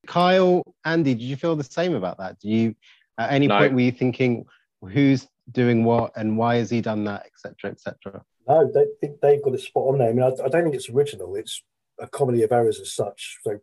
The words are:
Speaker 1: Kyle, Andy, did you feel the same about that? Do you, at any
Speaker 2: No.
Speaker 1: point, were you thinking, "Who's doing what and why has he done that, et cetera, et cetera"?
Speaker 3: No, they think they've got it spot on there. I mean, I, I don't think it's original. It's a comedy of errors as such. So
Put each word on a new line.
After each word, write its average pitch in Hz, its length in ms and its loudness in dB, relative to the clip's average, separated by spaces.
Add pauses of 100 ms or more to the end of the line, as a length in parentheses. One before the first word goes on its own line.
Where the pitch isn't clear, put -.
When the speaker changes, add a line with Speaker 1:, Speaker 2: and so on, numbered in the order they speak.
Speaker 1:
Kyle, 180 560 4 (220)
Andy, 156 300 0
did 110 80 -6
you 135 140 -8
feel 165 200 -2
the 147 80 -6
same 170 300 -4
about 92 240 -6
that? 92 200 -12
Do 104 100 -10
you, 110 260 0 (420)
at 117 160 -2
any 143 140 4
Speaker 2:
No. 104 120 4
Speaker 1:
point, 131 140 4
were 127 80 2
you 123 120 2
thinking, 123 540 -2 (360)
"Who's 131 440 2 (240)
doing 120 340 2
what 117 320 2
and 107 200 -2
why 120 200 2
has 117 140 -2
he 120 100 0
done 107 240 -4
that, 101 220 -8
et - 100 -20
cetera, - 340 -12
et 92 100 -16
cetera"? 98 440 -14 (220)
Speaker 3:
No, 139 240 4
they 143 160 2 (140)
think 143 200 -8
they've 143 220 4
got 135 120 -2
it - 60 -6
spot 127 280 -2
on 139 100 2
there. 117 120 2
I - 20 0
mean, 123 100 0
I, 131 220 0
I 135 40 -2
don't 165 160 2
think 156 100 -2
it's 120 160 -10
original. 107 440 -4
It's - 280 -12 (360)
a - 80 -14
comedy 120 360 -2
of 110 100 2
errors 117 260 2
as 98 140 -14
such. - 500 -8
So 104 200 -6